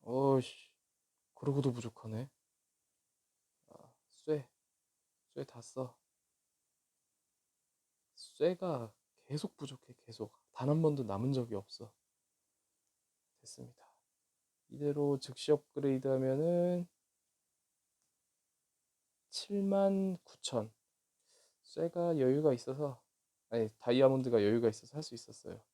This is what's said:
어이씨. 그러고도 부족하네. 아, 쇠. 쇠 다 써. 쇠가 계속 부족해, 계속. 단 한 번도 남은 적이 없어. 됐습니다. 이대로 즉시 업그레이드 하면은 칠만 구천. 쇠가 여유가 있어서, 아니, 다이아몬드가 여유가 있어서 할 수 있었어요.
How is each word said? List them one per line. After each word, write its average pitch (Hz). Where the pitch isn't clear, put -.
어이씨. 131
그러고도 139
부족하네. 117
아, -
쇠. 151
쇠 139
다 -
써. 127
쇠가 156
계속 151
부족해, 131
계속. 113
단 131
한 156
번도 147
남은 107
적이 117
없어. -
됐습니다. -
이대로 143
즉시 -
업그레이드 139
하면은 170
칠만 196
구천. -
쇠가 170
여유가 139
있어서, 131
아니, 113
다이아몬드가 127
여유가 113
있어서 -
할 156
수 -
있었어요. -